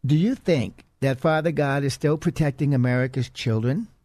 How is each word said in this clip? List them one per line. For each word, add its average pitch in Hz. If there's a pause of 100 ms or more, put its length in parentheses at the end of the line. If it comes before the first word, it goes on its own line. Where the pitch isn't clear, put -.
Do 135
you 202
think 131 (160)
that 131
Father 156
God 143
is 135
still 151
protecting 147
America's 127
children? 123 (180)